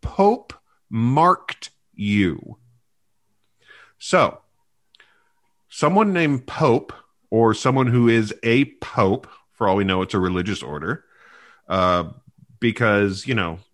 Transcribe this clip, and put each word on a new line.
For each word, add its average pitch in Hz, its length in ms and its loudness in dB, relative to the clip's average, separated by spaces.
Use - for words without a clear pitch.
"Pope - 520 0
marked 143 800 0
you." 101 600 -2
So, - 420 0
someone 196 440 0
named 147 340 -2
Pope, 135 460 0
or 113 240 4
someone 131 320 0
who 120 220 4
is 110 340 2
a 117 220 2
pope, - 500 -2
for 110 160 -2
all 95 80 2
we 101 80 0
know, 95 180 0
it's 92 120 -8
a 104 40 0
religious 90 440 -2
order, 76 420 -8
uh, 90 360 0
because, 104 680 0
you 131 80 -4
know 87 240 -4